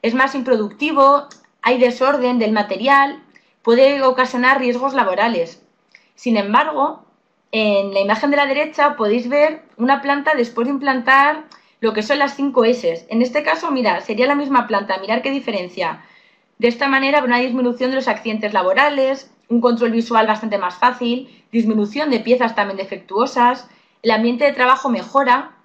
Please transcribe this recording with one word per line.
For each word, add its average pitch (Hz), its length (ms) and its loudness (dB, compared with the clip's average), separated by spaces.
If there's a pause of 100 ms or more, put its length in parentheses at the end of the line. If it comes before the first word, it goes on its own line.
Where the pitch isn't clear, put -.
Es 233 140 -2
más 269 200 0
improductivo, 269 920 2 (340)
hay 247 180 0
desorden 247 600 2
del 220 140 0
material, 254 720 0 (400)
puede 269 400 4
ocasionar 254 560 2
riesgos 254 360 -2
laborales. 208 680 -2 (520)
Sin 226 240 0
embargo, 294 680 0 (480)
en 202 400 0
la 196 80 0
imagen 208 300 0
de 285 80 2
la 285 80 2
derecha 294 500 0
podéis 226 320 -2
ver 302 360 0 (120)
una 262 240 0
planta 285 340 -2
después 233 320 -2
de 285 60 -4
implantar 277 720 2 (360)
lo 220 120 0
que 214 100 -4
son 285 160 -2
las 277 160 0
cinco 254 300 0
S. 202 460 -2
En 226 100 0
este 254 220 0
caso, 320 280 -4
mira, 214 300 0
sería 226 260 -2
la 285 80 2
misma 269 320 0
planta, 202 320 -4
mirad 220 220 -4
qué 277 100 -6
diferencia. 180 720 -6 (540)
De 233 120 0
esta 247 200 -2
manera 269 300 2
habrá 247 160 0
una 247 80 0
disminución 254 480 -2
de 262 60 -2
los 254 120 -2
accidentes 214 460 -4
laborales, 269 760 0 (180)
un 233 120 0
control 233 300 0
visual 226 360 0
bastante 214 300 -4
más 185 200 -6
fácil, 247 760 -2
disminución 220 560 -2
de 233 120 0
piezas 233 340 0
también 196 240 -4
defectuosas, 233 920 -2 (340)
el 226 100 0
ambiente 233 320 0
de 285 80 4
trabajo 254 360 0
mejora 254 640 0 (120)